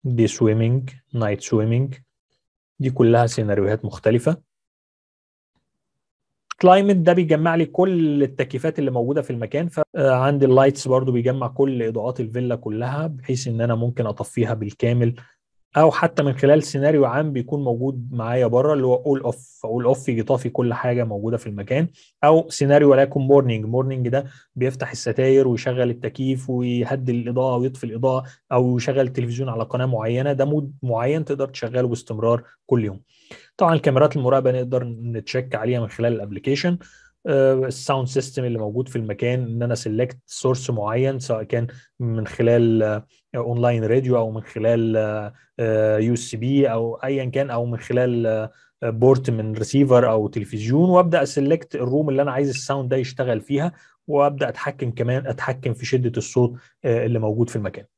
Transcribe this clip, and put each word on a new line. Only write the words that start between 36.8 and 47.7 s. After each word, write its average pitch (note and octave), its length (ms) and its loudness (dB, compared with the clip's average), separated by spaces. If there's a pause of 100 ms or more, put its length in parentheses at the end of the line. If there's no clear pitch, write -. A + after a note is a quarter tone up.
آه، C3+ 280 4
الساوند C3 540 -4
سيستم C3 360 -4
اللي A#2 140 -4
موجود A2 300 -6
في - 80 -12
المكان، A#2+ 460 -4
إن A#2 200 -4
أنا A#2+ 120 -2
سيلكت A2+ 520 -4
سورس C3 440 -4
معين A#2+ 480 -2
سواء A#2 240 -6
كان A#2 240 -2 (340)
من A2+ 260 -4
خلال، A#2 560 2
آه، G#2+ 240 -2 (300)
أونلاين A#2+ 480 0
راديو B2+ 340 2
أو A2+ 120 -2
من A2 120 -10
خلال، A2+ 540 0
آه، G#2+ 360 -4 (280)
آه، G#2+ 380 2
يو A2+ 160 2
اس - 200 -6
بي C3 380 2
أو A2+ 220 -2
أيًا C3+ 300 -4
كان، C3+ 260 -2
أو A#2+ 160 -2
من A#2 120 -6